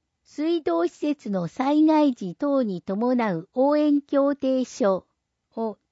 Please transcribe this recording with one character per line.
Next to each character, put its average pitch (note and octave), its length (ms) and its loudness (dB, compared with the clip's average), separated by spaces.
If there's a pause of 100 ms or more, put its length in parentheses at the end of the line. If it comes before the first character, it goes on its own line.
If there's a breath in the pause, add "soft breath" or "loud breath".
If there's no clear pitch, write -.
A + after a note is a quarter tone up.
(240)
水 D#4+ 380 -4
道 E4+ 240 0
施 - 40 -4
設 D4 400 -6
の F#3 160 -2
災 D4 380 2
害 D4+ 280 4
時 F#3 220 -8
等 C#4 300 0
に F#3+ 180 -6
伴 A3+ 520 -2
う E3 200 -6
応 C#4 220 2
援 D4 260 2
協 C#4 320 0
定 C4 300 -2
書 F#3+ 420 -2 (480)
を A3 240 -8 (140)